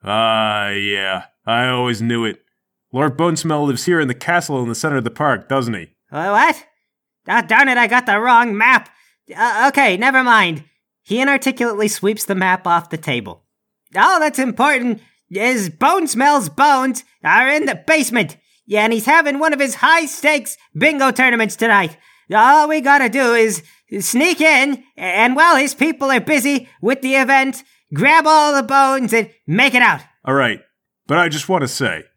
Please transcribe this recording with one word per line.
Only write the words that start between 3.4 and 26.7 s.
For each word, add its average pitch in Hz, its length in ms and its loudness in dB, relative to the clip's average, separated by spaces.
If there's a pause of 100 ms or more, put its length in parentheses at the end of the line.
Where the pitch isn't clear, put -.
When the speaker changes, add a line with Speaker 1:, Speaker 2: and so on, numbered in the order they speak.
Speaker 1:
lives 135 200 -4
here 170 160 2
in 139 80 -2
the 123 40 -4
castle 160 480 -4
in 120 60 -4
the 117 80 -6
center 147 220 -4
of 117 80 -4
the 117 40 -4
park, 123 380 -4
doesn't 123 260 -2
he? 85 220 -14 (160)
Speaker 2:
Uh, 160 200 -6
what? 269 340 0 (640)
Ah, 226 120 0
darn 226 260 2
it, 247 100 0
I 240 100 2
got 247 180 0
the 208 140 0
wrong 233 380 2
map! 233 320 2 (460)
Uh, 226 320 0
okay, 269 300 2
never 262 260 0
mind. 202 400 2 (400)
He 220 160 -4
inarticulately 254 680 -2
sweeps 214 340 -4
the 196 120 -4
map 185 300 -2
off 170 240 -2
the 160 80 -10
table. 120 460 -8 (540)
All 339 240 4
that's 302 180 -2
important 254 640 -2 (280)
is 208 400 -2
Bonesmell's 285 760 0
bones 262 560 0 (180)
are 220 280 2
in 302 160 0
the 240 100 -4
basement! 240 640 -2 (280)
Yeah, 208 200 0
and 226 80 0
he's 220 140 -4
having 294 320 2
one 311 120 0
of 285 80 -4
his 269 160 -2
high-stakes 294 800 0 (180)
bingo 269 380 0
tournaments 240 460 0
tonight! 202 400 0 (360)
All 277 360 6
we 311 100 0
gotta 269 300 2
do 247 240 0
is 220 280 0 (380)
sneak 302 400 0
in, 285 460 0 (100)
and 202 400 -2
while 320 220 4
his 277 160 0
people 277 360 -2
are 254 120 0
busy 277 480 -2 (120)